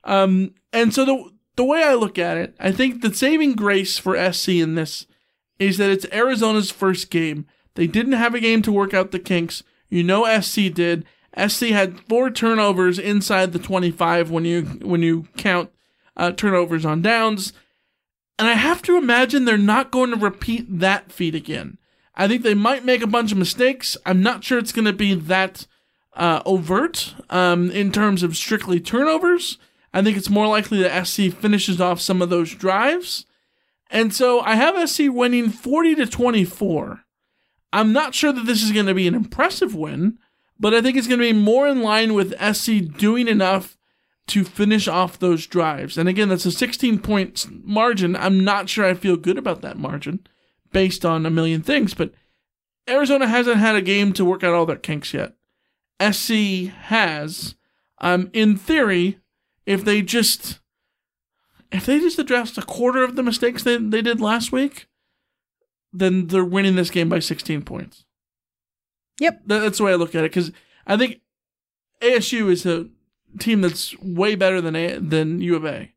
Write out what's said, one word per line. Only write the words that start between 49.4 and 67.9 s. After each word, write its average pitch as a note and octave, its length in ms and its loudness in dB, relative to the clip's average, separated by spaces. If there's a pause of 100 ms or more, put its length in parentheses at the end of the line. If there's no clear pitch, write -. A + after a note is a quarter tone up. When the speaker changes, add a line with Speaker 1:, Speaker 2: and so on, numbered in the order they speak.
Speaker 1:
that - 160 -12
margin D3 420 -8 (520)
based F#3+ 320 0
on D#3+ 220 0
a E3 40 -2
million D#3+ 300 0
things, B3+ 320 0
but - 220 -6 (760)
Arizona C4+ 380 2
hasn't A#3+ 320 2
had G#3+ 180 4
a G3 60 2
game G3 320 2
to F#3+ 100 0
work F#3 180 0
out F3 120 2
all E3+ 100 2
their D#3+ 120 -4
kinks - 360 -8
yet. - 220 -8 (640)
S G#3 180 2
C G3 480 0
has. F3 880 -4 (420)
Um, F3+ 340 0
in G#3+ 240 4
theory, G3 600 0 (480)
if G3 180 0
they G#3 180 2
just, - 580 -2 (1120)
if F#3+ 140 -6
they C#4 140 2
just E4+ 200 0
addressed B3 380 -2
a G3+ 60 -8
quarter B3 400 -2
of B3 140 -2
the C4 60 -2
mistakes A#3+ 420 -2
that A#3 260 0
they A3 120 0
did A#3 180 -2
last A3 300 -2
week, C#4 360 -4 (1080)
then F#3 360 0
they're F#3 160 2
winning F#3+ 320 2
this F3 140 0
game E3+ 180 0
by E3+ 100 0
sixteen D3+ 440 -6
points. - 420 -16 (1160)